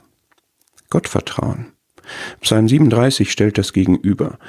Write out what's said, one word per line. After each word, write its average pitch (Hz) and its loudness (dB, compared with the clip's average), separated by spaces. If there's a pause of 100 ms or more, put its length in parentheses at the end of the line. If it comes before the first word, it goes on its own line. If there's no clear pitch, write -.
(880)
Gottvertrauen. - -4 (720)
Psalm 110 2
siebenunddreißig 123 2
stellt 104 0
das - -2
gegenüber. 92 0